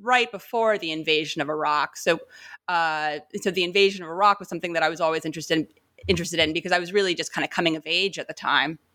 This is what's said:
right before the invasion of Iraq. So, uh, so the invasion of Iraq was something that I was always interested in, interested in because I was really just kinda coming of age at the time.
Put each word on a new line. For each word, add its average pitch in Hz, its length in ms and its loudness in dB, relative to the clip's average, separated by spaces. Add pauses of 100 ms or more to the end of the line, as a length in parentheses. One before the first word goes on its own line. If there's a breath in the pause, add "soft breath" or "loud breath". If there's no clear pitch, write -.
right 240 280 2
before 220 480 0
the 165 140 -6
invasion 156 500 -2
of 143 80 -2
Iraq. 151 460 0
So, 170 240 0 (480 loud breath)
uh, 156 520 0 (220)
so 202 80 0
the 180 140 0
invasion 196 400 2
of 160 60 -12
Iraq 202 300 4
was 185 100 -14
something 170 240 -6
that 165 100 2
I 156 60 4
was 160 100 -6
always 160 260 0
interested 160 340 -2
in, 147 80 -2 (400)
interested 170 320 0
in 156 140 2
because 170 180 -2
I 180 80 4
was 175 120 -6
really 190 240 2
just 156 180 -6
kinda 143 140 -2
coming 165 280 0
of 160 100 -8
age 180 340 -2
at 135 80 -8
the 160 60 -12
time. 139 460 0 (160)